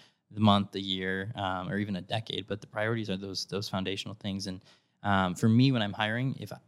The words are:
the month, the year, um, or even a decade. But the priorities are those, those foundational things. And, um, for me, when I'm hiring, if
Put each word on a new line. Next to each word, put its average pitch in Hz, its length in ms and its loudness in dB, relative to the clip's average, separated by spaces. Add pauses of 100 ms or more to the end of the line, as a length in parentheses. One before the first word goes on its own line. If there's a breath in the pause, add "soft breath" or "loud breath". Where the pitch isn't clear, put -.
(300 soft breath)
the 107 100 -6
month, 101 320 6
the 98 80 -6
year, 95 560 -4
um, 92 340 -4
or 98 80 -2
even 104 180 -2
a 87 40 -6
decade. 98 460 -6
But 107 140 -6
the - 60 -20
priorities 110 440 -4
are 92 60 -2
those, 98 300 -8
those 98 220 -6
foundational 98 460 -4
things. 98 320 -6
And, 95 160 -8 (400 soft breath)
um, 95 320 4
for 113 140 4
me, 123 240 8
when 117 100 2
I'm 101 100 -2
hiring, 117 460 -2
if 107 140 -10 (160)